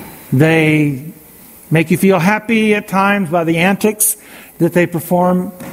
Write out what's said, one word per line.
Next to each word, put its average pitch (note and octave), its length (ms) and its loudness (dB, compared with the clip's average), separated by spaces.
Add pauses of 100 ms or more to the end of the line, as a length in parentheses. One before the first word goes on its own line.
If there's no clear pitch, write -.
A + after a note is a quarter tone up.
(320)
They D3+ 800 2 (600)
make D#3+ 180 2
you F3+ 80 2
feel F#3+ 220 2
happy G#3+ 560 0
at G#3 120 -6
times G3 440 0
by E3+ 140 0
the E3 120 0
antics G3 580 0 (440)
that E3 140 0
they F3 120 2
perform. F3+ 680 -2 (220)